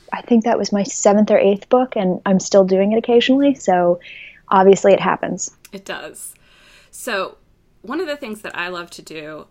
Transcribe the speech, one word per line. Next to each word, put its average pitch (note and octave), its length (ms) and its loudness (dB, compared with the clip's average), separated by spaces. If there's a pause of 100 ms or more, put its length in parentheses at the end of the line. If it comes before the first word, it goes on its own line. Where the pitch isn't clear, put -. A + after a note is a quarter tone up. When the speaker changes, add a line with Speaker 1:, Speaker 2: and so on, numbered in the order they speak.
(120)
Speaker 1:
I - 100 -10
think A3+ 220 2
that A#3 120 0
was G3+ 140 -4
my G3+ 140 -2
seventh G#3 480 2
or G#3 60 4
eighth G3 300 0
book, B3+ 280 0
and F#3 280 -2
I'm F#3+ 140 2
still G3 260 2
doing F#3+ 280 2
it A3+ 60 0
occasionally. C4 580 2
So, F3 420 0 (500)
obviously, G3 440 6
it - 80 4
happens. E3+ 500 -4 (220)
Speaker 2:
It F#3+ 120 -18
does. - 480 -16 (600)
So, G3 460 -10 (440)
one B3+ 180 -10
of F#4 60 -6
the D4 100 -8
things G#3+ 260 -14
that - 140 -14
I F3 120 -8
love F3 240 -12
to D#3+ 100 -20
do, D#3 480 -16